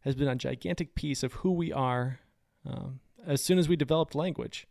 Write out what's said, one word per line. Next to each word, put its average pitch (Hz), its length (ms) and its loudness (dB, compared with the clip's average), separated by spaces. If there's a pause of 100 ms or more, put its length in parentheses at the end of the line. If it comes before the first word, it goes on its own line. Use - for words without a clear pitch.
has 139 140 0
been 139 140 2
a 127 80 0
gigantic 135 580 -4
piece 143 280 -2
of 131 120 -4
who 185 180 0
we 170 200 0
are, 127 480 0 (440)
um, 135 360 -8 (240)
as 143 180 0
soon 185 160 4
as 165 100 4
we 170 80 4
developed 151 380 2
language 147 560 -4